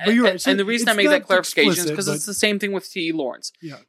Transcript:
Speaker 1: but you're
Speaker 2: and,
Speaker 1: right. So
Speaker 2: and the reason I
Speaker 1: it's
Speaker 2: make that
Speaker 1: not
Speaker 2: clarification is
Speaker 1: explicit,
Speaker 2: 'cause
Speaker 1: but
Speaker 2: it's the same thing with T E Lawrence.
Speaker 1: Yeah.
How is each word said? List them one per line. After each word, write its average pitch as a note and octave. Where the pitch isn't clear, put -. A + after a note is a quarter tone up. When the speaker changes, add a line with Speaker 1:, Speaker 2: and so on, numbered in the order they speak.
Speaker 1:
but G#3
you're A#3+
Speaker 2:
and, F#3+
Speaker 1:
right. F3+
So -
Speaker 2:
and G3
the G3
reason A#3
I -
Speaker 1:
it's G#3
Speaker 2:
make G3+
that D4
Speaker 1:
not -
Speaker 2:
clarification F#3
is E3
Speaker 1:
explicit, D#3
Speaker 2:
'cause G3
Speaker 1:
but D3+
Speaker 2:
it's D3+
the G3+
same G#3
thing G3+
with F#3
T E3
E -
Lawrence. D3
Speaker 1:
Yeah. D3